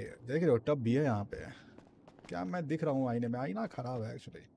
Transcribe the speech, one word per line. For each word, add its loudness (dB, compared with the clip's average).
देख 0
रहे 6
हो, 8
टब 2
भी 4
है 4
यहाँ 2
पे। -8
क्या -4
मैं -4
दिख 0
रहा 2
हूँ 2
आईने 0
में? 0
आईना -2
खराब -6
है -8
actually। -14